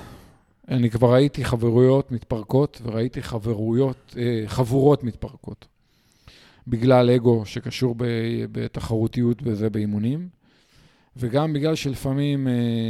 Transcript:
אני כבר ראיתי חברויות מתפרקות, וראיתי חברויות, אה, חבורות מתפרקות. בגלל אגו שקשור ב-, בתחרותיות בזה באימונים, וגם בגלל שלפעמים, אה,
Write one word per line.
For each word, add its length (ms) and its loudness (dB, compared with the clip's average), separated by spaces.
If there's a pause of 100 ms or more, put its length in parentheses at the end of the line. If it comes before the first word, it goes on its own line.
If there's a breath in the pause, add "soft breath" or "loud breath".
(680 loud breath)
אני 220 0
כבר 240 4
ראיתי 320 2
חברויות 680 2
מתפרקות, 720 -2
וראיתי 400 -6
חברויות, 920 -4
אה, 300 -4
חבורות 560 2
מתפרקות. 640 -10 (1000 soft breath)
בגלל 420 4
אגו 360 4
שקשור 520 -4
ב-, 80 -4 (460)
בתחרותיות 880 -2
בזה 280 -2
באימונים, 600 -4 (880 soft breath)
וגם 360 -2
בגלל 220 0
שלפעמים, 720 -2
אה, 60 0 (360)